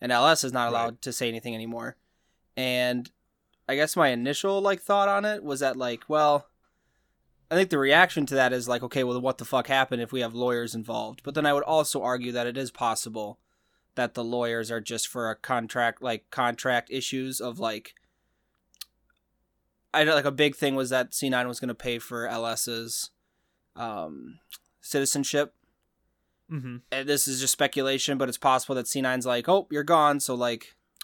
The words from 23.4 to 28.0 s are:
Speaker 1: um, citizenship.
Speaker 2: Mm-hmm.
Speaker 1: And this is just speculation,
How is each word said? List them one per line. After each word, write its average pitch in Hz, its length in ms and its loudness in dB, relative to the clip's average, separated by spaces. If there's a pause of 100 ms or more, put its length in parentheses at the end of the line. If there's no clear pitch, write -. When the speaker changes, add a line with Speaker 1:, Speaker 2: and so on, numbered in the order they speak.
Speaker 1:
um, 78 640 -10 (400)
citizenship. 143 760 0 (960)
Speaker 2:
Mm-hmm. 127 260 -8 (140)
Speaker 1:
And 135 180 -4
this 143 180 2
is 131 120 -2
just 135 140 0
speculation, 135 640 0